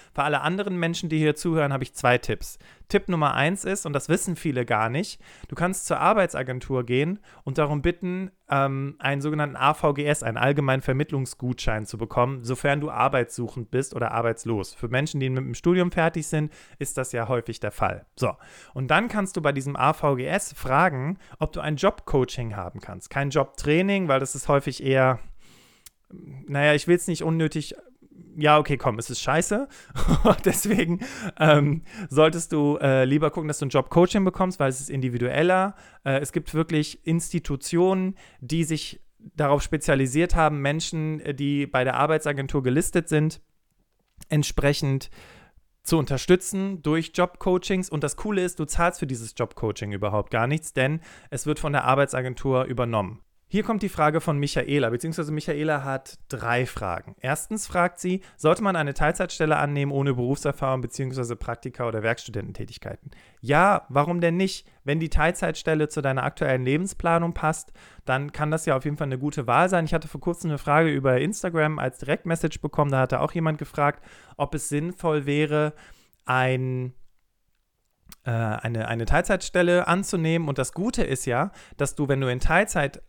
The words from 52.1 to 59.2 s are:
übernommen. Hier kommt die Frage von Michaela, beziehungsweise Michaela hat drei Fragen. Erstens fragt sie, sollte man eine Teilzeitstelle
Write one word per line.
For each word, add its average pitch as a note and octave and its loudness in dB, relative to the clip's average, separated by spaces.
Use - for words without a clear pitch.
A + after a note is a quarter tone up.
übernommen. A2+ -2
Hier G3+ -2
kommt G#3 -2
die G3 -2
Frage D3+ 2
von D3 0
Michaela, C#3+ 0
beziehungsweise D#3 -4
Michaela D3+ -2
hat C3+ -8
drei A#2+ -2
Fragen. - -6
Erstens D3+ -4
fragt F3+ 0
sie, F#3 -2
sollte E3+ 2
man G3 2
eine C#3+ -2
Teilzeitstelle D#3 0